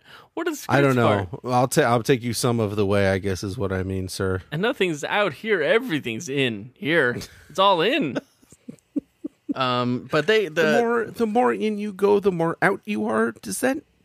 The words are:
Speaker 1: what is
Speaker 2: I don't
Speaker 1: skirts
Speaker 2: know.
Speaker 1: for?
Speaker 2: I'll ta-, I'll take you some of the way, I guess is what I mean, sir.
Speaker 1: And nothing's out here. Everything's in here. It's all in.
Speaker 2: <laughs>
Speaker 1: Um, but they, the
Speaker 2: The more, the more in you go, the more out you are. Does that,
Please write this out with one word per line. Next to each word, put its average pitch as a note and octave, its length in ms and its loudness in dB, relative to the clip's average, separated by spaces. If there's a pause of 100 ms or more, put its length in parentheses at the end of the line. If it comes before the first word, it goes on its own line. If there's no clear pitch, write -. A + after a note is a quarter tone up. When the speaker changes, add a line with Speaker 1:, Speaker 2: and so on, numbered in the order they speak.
(360)
Speaker 1:
what E4 120 -4
is D#4 220 -6
Speaker 2:
I C#3 140 4
don't C#3 100 4
Speaker 1:
skirts G#2 400 2
Speaker 2:
know. - 100 -14
Speaker 1:
for? B2+ 100 -4
Speaker 2:
I'll B2+ 160 2
ta-, - 140 2
I'll A#2+ 220 2
take B2+ 180 2
you A#2+ 120 -4
some A#2+ 260 0
of G#2 160 -2
the G#2 100 2
way, G2 220 4
I F#2+ 100 2
guess F#2 240 -4
is F#2+ 160 -6
what F#2+ 140 -2
I F#2 100 -2
mean, F#2+ 260 -6
sir. F#2+ 340 -4 (100)
Speaker 1:
And D3+ 100 -4
nothing's F#3 420 -2
out G3 280 0
here. G3+ 300 -2
Everything's D#3 680 0
in B2 480 -2
here. C#3 400 2 (320)
It's D3+ 100 -10
all F#3+ 220 4
in. A#3+ 420 0
Speaker 2:
<laughs> - 60 -20 (1200)
Speaker 1:
Um, B2 600 -2
but D3+ 160 2
they, A3 180 4
the D#3 160 -2
Speaker 2:
The A#3 180 4
more, A#3 260 0
the - 200 -2
more A#3+ 260 2
in G#3 240 -2
you G#3 160 -6
go, G3+ 280 2
the G3 100 2
more E3 320 -2
out F#3+ 220 0
you G#3+ 240 -4
are. A3+ 240 0
Does G3+ 300 -10
that, C4+ 160 0 (260)